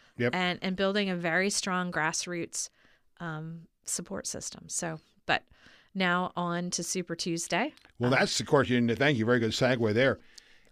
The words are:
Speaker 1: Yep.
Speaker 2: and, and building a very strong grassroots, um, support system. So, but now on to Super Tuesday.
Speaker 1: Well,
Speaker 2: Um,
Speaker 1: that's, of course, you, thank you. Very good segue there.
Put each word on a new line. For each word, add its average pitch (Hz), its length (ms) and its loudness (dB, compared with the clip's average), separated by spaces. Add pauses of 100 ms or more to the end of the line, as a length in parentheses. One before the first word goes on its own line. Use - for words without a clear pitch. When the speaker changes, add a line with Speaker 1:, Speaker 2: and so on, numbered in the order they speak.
(160)
Speaker 1:
Yep. 120 180 0
Speaker 2:
and, 180 280 0
and 185 140 -2
building 196 340 0
a 180 60 0
very 175 340 2
strong 180 400 -2
grassroots, 170 800 -4 (480)
um, 165 440 -10 (220)
support - 440 -8
system. - 400 -10
So, 160 320 -6 (260)
but - 160 0 (500)
now 180 440 0
on 175 340 -2
to 180 140 -4
Super 175 320 -4
Tuesday. 175 560 -2 (260)
Speaker 1:
Well, 123 140 2
Speaker 2:
Um, 131 60 4
Speaker 1:
that's, 190 200 2
of 110 80 -4
course, 139 220 4
you, 120 260 2
thank 139 240 2
you. 110 60 2
Very 120 160 4
good 113 120 2
segue 117 420 2
there. 123 260 4 (520)